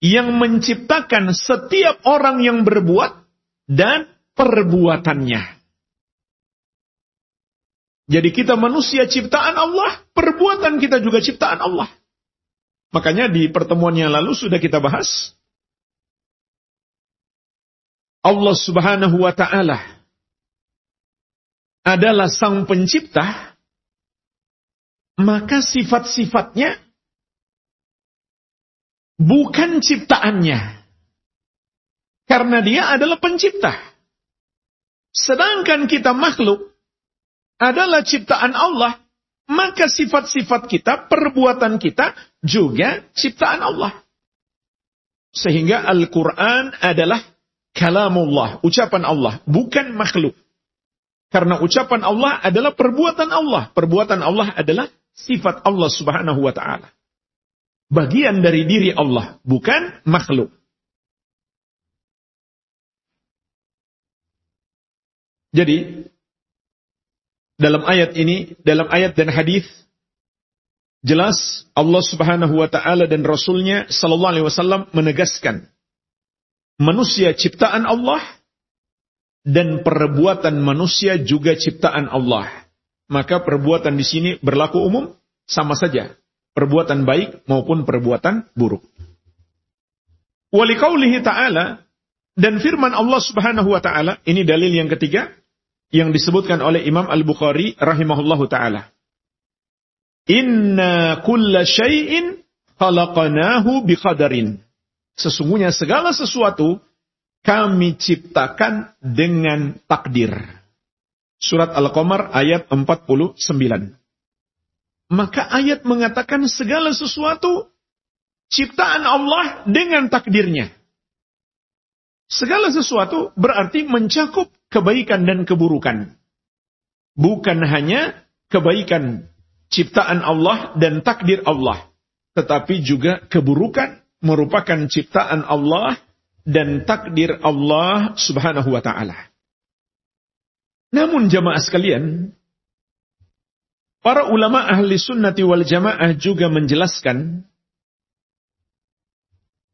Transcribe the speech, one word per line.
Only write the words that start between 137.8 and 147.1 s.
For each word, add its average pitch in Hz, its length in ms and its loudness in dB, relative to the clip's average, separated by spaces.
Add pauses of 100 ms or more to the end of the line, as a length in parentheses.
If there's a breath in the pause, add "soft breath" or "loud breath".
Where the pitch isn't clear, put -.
Subhanahu 139 560 -2
wa 123 80 0
Ta'ala. 104 480 -8 (1700)
Namun 302 320 2
jamaah 170 320 2
sekalian, 170 720 -2 (1800)
para 262 240 2
ulama 220 400 2
ahli 196 320 2
sunnati 202 400 0
wal 175 240 2
jamaah 170 480 0
juga 175 320 -2
menjelaskan, 156 1000 -2 (2250)